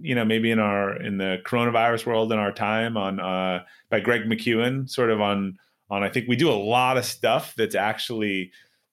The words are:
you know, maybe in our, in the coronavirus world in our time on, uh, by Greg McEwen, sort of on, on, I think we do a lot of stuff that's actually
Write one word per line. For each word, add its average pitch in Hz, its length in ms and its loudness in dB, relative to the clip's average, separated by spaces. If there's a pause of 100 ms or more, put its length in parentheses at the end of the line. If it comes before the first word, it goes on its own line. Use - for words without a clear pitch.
you 147 140 -2
know, 120 100 2
maybe 113 280 2
in 110 80 4
our, 101 340 2
in 101 240 -6
the 95 260 -2
coronavirus 117 640 2
world 113 260 2
in 110 60 2
our 101 140 0
time 110 440 -2
on, 98 220 -2
uh, 92 460 -2 (260)
by 113 80 2
Greg 113 240 0
McEwen, 117 680 0
sort 117 220 0
of 107 100 2
on, 101 380 0 (320)
on, 101 140 -2
I 98 40 0
think 120 200 -4
we 120 80 2
do 160 120 4
a 135 40 4
lot 120 440 2
of 120 80 0
stuff - 520 -2
that's 107 180 0
actually 104 800 -2 (400)